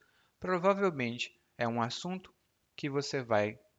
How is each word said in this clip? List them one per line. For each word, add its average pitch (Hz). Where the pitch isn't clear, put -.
provavelmente 180
é 120
um 117
assunto 180
que -
você 139
vai 107